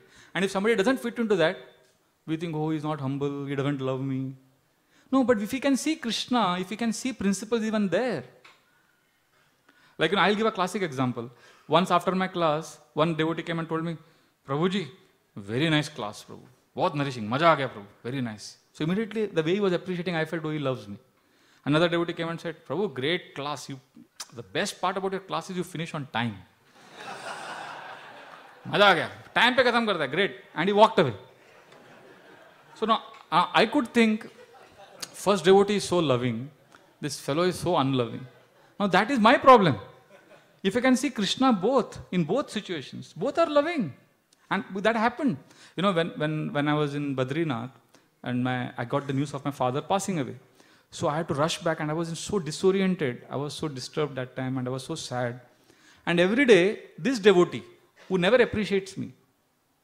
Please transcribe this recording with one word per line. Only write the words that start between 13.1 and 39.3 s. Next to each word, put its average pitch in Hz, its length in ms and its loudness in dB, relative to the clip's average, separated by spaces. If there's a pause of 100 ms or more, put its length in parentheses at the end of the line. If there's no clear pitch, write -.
devotee 160 280 -2
came 165 160 -6
and 160 80 -6
told 160 200 -6
me, 165 100 -8 (500)
"Prabhuji, 175 360 0 (520)
very 113 380 -2
nice 151 160 0
class, 107 380 -12
Prabhu. 107 180 -18 (300)
बहुत 156 240 -2
nourishing, 127 340 -4
मजा 160 180 4
आ 156 40 6
गया, 135 180 -4
Prabhu, 104 120 -16 (180)
very 131 240 -6
nice." 107 180 -12 (260)
So - 140 -4
immediately, 208 400 -2
the 170 180 -2
way 170 120 2
he 208 40 0
was 196 200 2
appreciating, 175 360 -6
I 160 100 0
felt, 160 200 -6
"Oh, 156 60 -4
he 151 160 -4
loves 113 200 -4
me." 101 100 -12 (680)
Another 156 240 4
devotee 170 240 -2
came 165 160 -6
and 165 160 -8
said, 160 240 -10
"Prabhu, 180 180 -2 (140)
great 170 340 -4
class. 143 380 -8
You, 135 60 -14 (600)
the 113 80 -14 (120)
best 196 200 -4
part 190 220 -2
about 190 100 -2
your 190 100 -6 (120)
class 160 160 -4
is 185 80 -6
you 175 160 -4
finish 160 260 -8
on 135 160 -8
time." 113 220 -2 (640)
<laughs> - 1600 -16
"मजा 160 180 4
आ 196 80 8
गया, 127 180 0 (240)
टाइम 233 200 4
पे 262 80 4
खत्म 233 220 2
करता 185 200 0
है, 127 100 -4
great." 190 260 -2 (140)
And 185 180 0
he 202 80 4
walked 214 240 6
away. 117 100 -2 (1600)
So - 100 -6
now, 220 160 2 (280)
uh, 165 240 4
I 175 120 6
could 240 340 -2
think, 220 280 2 (1000)
"First 190 160 2
devotee 196 400 6
is - 100 -4
so 175 60 2
loving, 123 440 0 (580)
this 147 180 -8 (100)
fellow 151 140 0
is 180 240 -2
so 175 180 2
unloving." 127 400 -2 (540)
Now 202 80 0
that 196 240 4
is 277 80 0
my 226 180 8